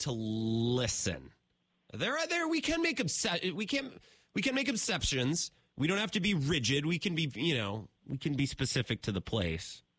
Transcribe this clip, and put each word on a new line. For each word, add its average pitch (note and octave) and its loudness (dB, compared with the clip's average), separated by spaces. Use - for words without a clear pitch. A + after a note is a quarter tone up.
to C3 -2
listen. A2+ 0
There B3 -2
are, E4 0
there, E4+ 0
we D#4+ 2
can E4 2
make E4 2
obse-, F3+ 0
we F#3+ -4
can, C#4 -4
we G3+ 0
can C4 2
make C4+ 2
exceptions. E3 0
We C3+ 0
don't F#3+ 2
have G#3+ -2
to G#3+ 0
be G3+ 2
rigid. C#3 2
We E3 0
can F#3 -2
be, D#3 0
you D#3 0
know, G#2+ -4
we C3+ -4
can D3 -2
be C#3 2
specific B2 0
to A2 -2
the F#2+ 0
place. F2 -2